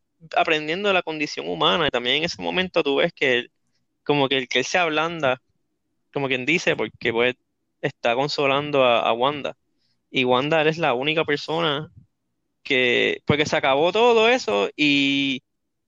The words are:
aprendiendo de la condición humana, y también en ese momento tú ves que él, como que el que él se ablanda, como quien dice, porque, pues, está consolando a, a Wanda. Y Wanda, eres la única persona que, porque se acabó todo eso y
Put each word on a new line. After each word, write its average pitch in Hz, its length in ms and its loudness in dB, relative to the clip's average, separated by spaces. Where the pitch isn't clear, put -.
aprendiendo 170 540 0
de 190 40 2
la 180 100 2
condición 151 460 -6
humana, 170 380 2
y - 40 0
también 123 260 0
en 156 80 -2
ese - 160 -8
momento 175 420 -2
tú 139 140 0
ves 156 160 0
que 135 260 0
él, 120 120 -8
como 143 260 0
que 139 80 0
el 127 100 -4
que 127 120 -2
él 127 60 0
se - 120 -2
ablanda, 156 640 -2
como 139 140 -4
quien 127 180 -4
dice, 165 300 0
porque, 110 380 -4
pues, 123 220 0
está 123 340 -2
consolando 143 680 0
a, 120 240 4
a 113 60 2
Wanda. 127 440 -2
Y 131 140 0
Wanda, 143 360 2
eres 156 160 0
la 156 160 0
única 151 320 -2
persona 151 680 -4
que, 120 600 0
porque 147 200 2
se 160 120 -2
acabó 147 360 2
todo 226 360 4
eso 208 460 0
y 139 680 0